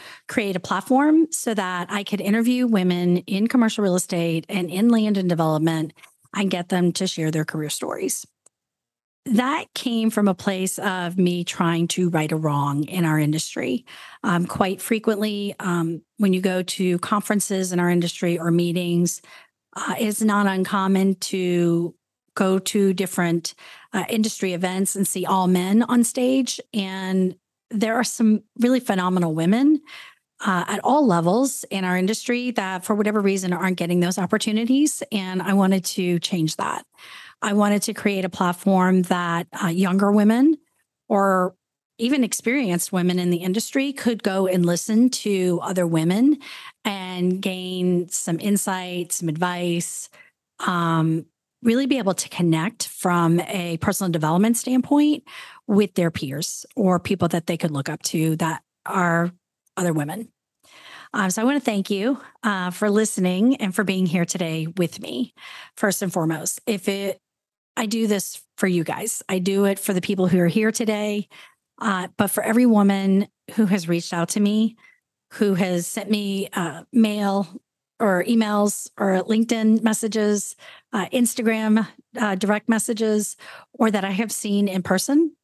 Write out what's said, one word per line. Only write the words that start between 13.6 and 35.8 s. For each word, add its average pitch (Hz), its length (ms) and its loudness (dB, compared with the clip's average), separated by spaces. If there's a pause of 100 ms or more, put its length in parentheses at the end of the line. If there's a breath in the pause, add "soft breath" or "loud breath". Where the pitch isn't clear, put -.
Um, 175 260 0
quite 190 340 -2
frequently, 208 800 -2
um, 170 400 -2 (160)
when 196 160 2
you 185 80 0
go 185 200 0
to 180 380 -2
conferences 196 720 -2
in 175 80 0
our 175 100 2
industry 175 480 0
or 165 140 -2
meetings, 175 680 0 (560 loud breath)
uh, - 200 -6
it's 214 240 -2
not 208 240 2
uncommon 190 680 2
to 175 800 0 (420)
go 190 220 2
to 196 340 0
different, 175 640 -2 (380 loud breath)
uh, 190 160 -2
industry 214 420 -2
events 185 420 -2
and 190 140 -2
see 185 180 -4
all 185 220 2
men 185 360 4
on 240 200 2
stage. 254 560 0 (140)
And 190 600 -2 (380)
there 220 240 -2
are 240 80 0
some 214 400 2 (160)
really 247 220 2
phenomenal 185 520 0
women, 233 480 4 (640 loud breath)
uh, 185 220 0
at 208 160 -4
all 277 240 4
levels 185 640 2
in 190 140 -2
our 180 120 0
industry 240 540 -2
that, 190 320 -4
for 220 100 -2
whatever 208 280 0
reason, 190 320 0
aren't 180 240 0
getting 175 240 0
those 175 160 0
opportunities. 226 840 0 (120)
And 185 280 -4
I 190 120 0
wanted 190 320 4